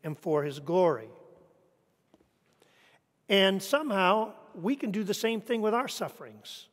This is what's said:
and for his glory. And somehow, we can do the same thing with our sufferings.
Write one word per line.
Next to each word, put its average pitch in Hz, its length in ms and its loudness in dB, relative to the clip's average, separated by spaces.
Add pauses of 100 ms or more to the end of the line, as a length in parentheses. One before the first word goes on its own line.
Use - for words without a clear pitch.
and 151 160 -10
for 151 240 0
his 143 160 -6
glory. 147 500 2 (2250)
And 196 340 4
somehow, 214 720 2 (200)
we 196 220 -2
can 269 160 -4
do 202 140 -2
the 190 100 -2
same 226 260 -2
thing 226 220 -4
with 214 120 0
our 254 120 -2
sufferings. - 880 -12